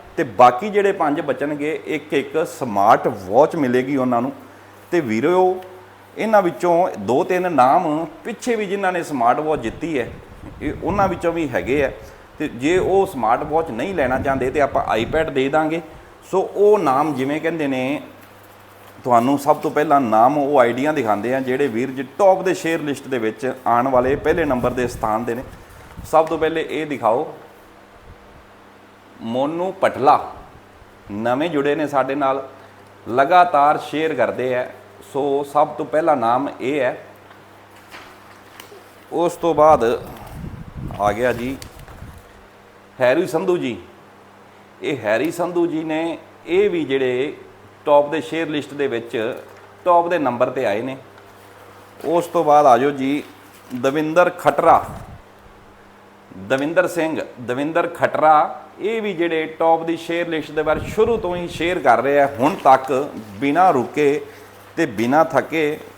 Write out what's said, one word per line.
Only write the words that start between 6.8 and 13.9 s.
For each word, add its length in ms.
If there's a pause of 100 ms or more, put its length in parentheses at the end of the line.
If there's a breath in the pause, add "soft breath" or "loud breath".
ਦੋ 240
ਤਿੰਨ 280
ਨਾਮ 540 (180)
ਪਿੱਛੇ 320
ਵੀ 100
ਜਿਨ੍ਹਾਂ 260
ਨੇ 120
ਸਮਾਰਟ 360
ਵਾਚ 200
ਜਿੱਤੀ 400
ਹੈ, 100 (520)
ਇਹ 120 (100)
ਉਹਨਾਂ 240
ਵਿੱਚੋਂ 260
ਵੀ 160
ਹੈਗੇ 360
ਆ। 60 (480 loud breath)
ਤੇ 80
ਜੇ 300
ਉਹ 280
ਸਮਾਰਟ 380
ਵਾਚ 260
ਨਹੀਂ 260